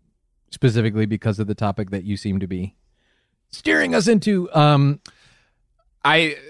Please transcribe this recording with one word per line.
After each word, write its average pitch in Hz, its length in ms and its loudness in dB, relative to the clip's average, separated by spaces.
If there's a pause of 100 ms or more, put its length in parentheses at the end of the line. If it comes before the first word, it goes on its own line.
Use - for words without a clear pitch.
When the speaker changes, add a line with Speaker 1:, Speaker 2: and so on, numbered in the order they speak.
(520)
Speaker 1:
specifically 110 540 2
because 107 340 -2
of 104 80 -4
the 104 80 -4
topic 101 360 -4
that 98 120 -6
you 101 140 -4
seem 98 220 -4
to 95 80 -4
be 92 280 -8 (760)
steering 269 460 -2
us 202 120 2
into. 202 460 2
Um, 147 460 4 (1040)
Speaker 2:
I, 156 320 2 (120)